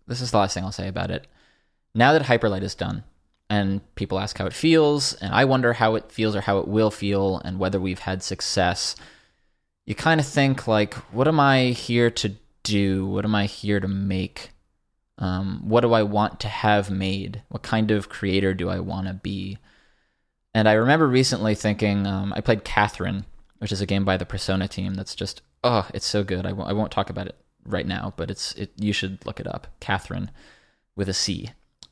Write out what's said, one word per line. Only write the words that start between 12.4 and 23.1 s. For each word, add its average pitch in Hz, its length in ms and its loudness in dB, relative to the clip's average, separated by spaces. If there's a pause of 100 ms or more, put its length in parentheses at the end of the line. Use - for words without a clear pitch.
do? 98 420 2
What 98 200 -2
am 107 100 2
I 101 100 2
here 101 340 -2
to 95 80 -4
make? 98 640 -4 (640)
Um, 95 500 -4
what 113 140 4
do 117 120 4
I 110 100 6
want 104 360 0
to 107 80 -8
have 104 420 2
made? 98 600 -4
What - 120 -10
kind 110 300 2
of 101 180 0
creator 95 440 2
do 90 160 -2
I 92 100 -2
wanna 92 340 -6
be?" 95 440 -8 (960)
And 110 140 4
I 107 60 8
remember 139 340 6
recently 123 480 2
thinking, 101 520 0
um, 98 280 -4
I 110 60 -6
played 110 220 0
Catherine, 98 640 0 (340)